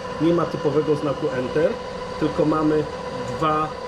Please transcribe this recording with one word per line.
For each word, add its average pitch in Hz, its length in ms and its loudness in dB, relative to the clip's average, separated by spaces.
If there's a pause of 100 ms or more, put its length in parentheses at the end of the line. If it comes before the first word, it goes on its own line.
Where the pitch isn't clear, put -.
(200)
nie 165 140 4
ma 165 100 2
typowego 147 520 2
znaku 147 320 -2
Enter, 131 440 2 (480)
tylko 156 240 2
mamy 156 400 2 (440)
dwa 156 400 0 (200)